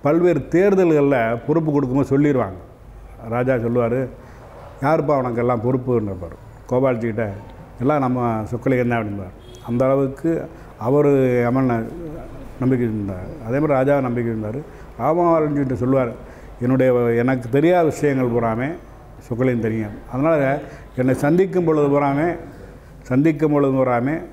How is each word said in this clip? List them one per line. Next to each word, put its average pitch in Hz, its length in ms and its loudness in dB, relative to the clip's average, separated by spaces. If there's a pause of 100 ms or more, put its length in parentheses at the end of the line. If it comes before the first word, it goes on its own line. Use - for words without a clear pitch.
பல்வேறு 165 480 2
தேர்தல்கள்ல 147 960 4
பொறுப்பு 156 240 0
கொடுக்கும்போது 139 460 2
சொல்லிடுவாங்க. 127 380 2 (720)
ராஜா 123 240 0
சொல்லுவாரு, 120 540 0 (760)
"யாருப்பா 147 340 2
உனக்கெல்லாம் 123 460 0
பொறுப்புன்னு?" 123 260 0
இருப்பாரு 98 480 -2 (340)
கோபால்ஜிக்கிட்ட. 117 600 0 (500)
"எல்லாம் 143 200 2
நம்ம 123 440 0
சொக்கலிங்கம் 123 440 0
தான்" 117 160 0
அப்படிம்பாரு. 101 280 -8 (360)
அந்த 120 180 0
அளவுக்கு 139 600 0 (320)
அவரு 139 680 4
என் 120 80 2
மேல 127 280 2 (800)
நம்பிக்கை 127 280 2
இருந்தார். 98 380 -4 (220)
அதே 127 120 0
மாதிரி 147 140 2
ராஜாவை 139 280 2
நம்பிக்கை 120 320 -2
இருந்தாரு. 110 280 -6 (380)
ராமகாலன்கிட்ட 151 760 2
சொல்லுவாரு, 123 380 2 (500)
என்னுடைய, 127 320 4
எனக்கு 120 560 2
தெரியாத 165 340 4
விஷயங்கள் 139 440 0
பூராமே 117 480 -2 (540)
சொக்கலிங்கம் 123 300 0
தெரியும். 110 320 -4 (200)
அதனால 143 500 0 (340)
என்னை 127 200 0
சந்திக்கும் 175 480 2
பொழுது 151 240 2
பூராமே, 143 480 2 (680)
சந்திக்கும் 147 500 2
பொழுது 139 220 2
பூராமே 131 480 0 (120)